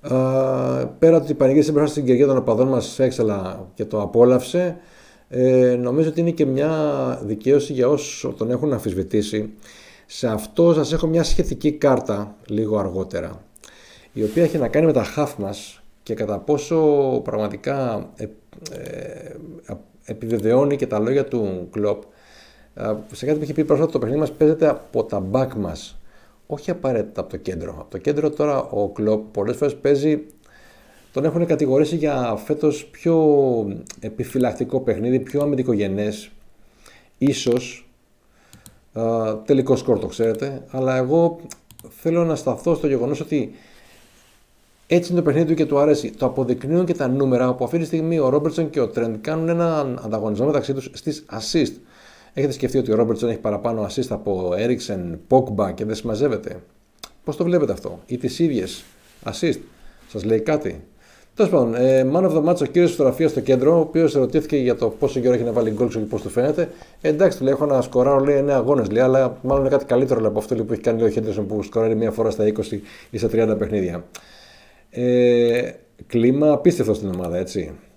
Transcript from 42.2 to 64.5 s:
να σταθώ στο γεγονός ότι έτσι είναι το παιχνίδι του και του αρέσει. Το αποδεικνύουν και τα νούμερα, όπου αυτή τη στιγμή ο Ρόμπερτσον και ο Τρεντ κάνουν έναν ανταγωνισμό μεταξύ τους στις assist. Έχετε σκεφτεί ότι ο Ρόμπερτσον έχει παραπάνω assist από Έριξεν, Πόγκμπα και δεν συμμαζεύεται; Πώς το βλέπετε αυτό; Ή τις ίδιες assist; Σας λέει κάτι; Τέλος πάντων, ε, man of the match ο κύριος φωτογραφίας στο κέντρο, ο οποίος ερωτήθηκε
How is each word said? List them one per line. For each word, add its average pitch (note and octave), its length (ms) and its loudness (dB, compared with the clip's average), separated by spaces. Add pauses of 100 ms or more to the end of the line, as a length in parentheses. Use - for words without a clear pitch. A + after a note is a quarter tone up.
να E3 100 0
σταθώ C#3+ 400 -2
στο D#3 120 -4
γεγονός C3+ 340 0
ότι D3 340 -4 (1400)
έτσι F3 180 2
είναι F3 80 2
το D#3 60 0
παιχνίδι D3+ 220 2
του D#3+ 60 2
και D#3 120 0
του C#3+ 120 0
αρέσει. C#3+ 320 2
Το - 160 -4
αποδεικνύουν C3 580 0
και E3+ 100 -2
τα C#3 140 -4
νούμερα, B2+ 400 2
όπου B2+ 160 -2
αυτή E3 140 -2
τη E3 60 -2
στιγμή D#3+ 340 -2
ο C3+ 100 2
Ρόμπερτσον D3+ 420 0
και D3+ 100 -2
ο A#2 80 0
Τρεντ A2+ 320 -4
κάνουν D#3+ 280 -4
έναν E3 560 -2
ανταγωνισμό G#2+ 420 -2
μεταξύ C#3 280 0
τους C3+ 180 -10
στις - 380 -8
assist. C3 420 -2 (600)
Έχετε C#3 180 0
σκεφτεί C3+ 260 -2
ότι A2 140 0
ο - 20 4
Ρόμπερτσον A2+ 340 0
έχει A2+ 100 -4
παραπάνω G#2+ 480 -4
assist B2 220 -4
από F#2 480 -2
Έριξεν, G2 680 -4
Πόγκμπα G#2+ 460 2
και G2 120 -6
δεν A2 100 -4
συμμαζεύεται; A2 680 -4 (640)
Πώς D3 120 -8
το F3+ 80 -2
βλέπετε E3 280 2
αυτό; F2+ 340 -8
Ή B2 100 -8
τις B2 220 -6
ίδιες B2+ 460 -2 (400)
assist; - 340 -4 (500)
Σας G#2+ 160 -10
λέει A2 160 2
κάτι; G2+ 440 -4 (500)
Τέλος F#3+ 160 2
πάντων, B2 240 2
ε, C3 380 4
man F3 100 2
of F#3 80 2
the D#3 140 2
match F3 160 2
ο D3 40 2
κύριος F3 260 2
φωτογραφίας D3+ 400 2
στο C#3 100 -4
κέντρο, C#3 360 4
ο E3+ 40 4
οποίος D#3+ 340 2
ερωτήθηκε C#3+ 420 0